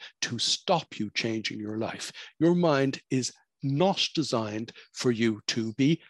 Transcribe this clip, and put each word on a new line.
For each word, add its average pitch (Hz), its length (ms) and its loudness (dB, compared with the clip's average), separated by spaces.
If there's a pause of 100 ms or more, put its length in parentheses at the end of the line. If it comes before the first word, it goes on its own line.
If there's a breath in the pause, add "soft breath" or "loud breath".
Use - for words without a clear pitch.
(220 loud breath)
to - 160 -4
stop - 600 -2
you 104 160 -4
changing 110 440 -4
your 107 200 -6
life. 98 320 -6 (260 loud breath)
Your 170 160 6
mind 143 560 2
is 131 240 0 (300)
not 151 500 2
designed 113 580 -2 (220 loud breath)
for - 160 -2
you 113 380 2
to 113 260 -2
be 143 260 4 (100)